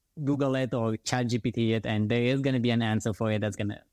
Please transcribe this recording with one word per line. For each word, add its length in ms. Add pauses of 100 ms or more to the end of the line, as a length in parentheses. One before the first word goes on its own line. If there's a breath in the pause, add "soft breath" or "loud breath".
(240)
Google 320
it 180
or 220
Chat 320
G 100
P 140
T 220
it, 120
and 220
there 160
is 160
gonna 180
be 120
an 120
answer 300
for 180
it 100
that's 140
gonna 280 (100)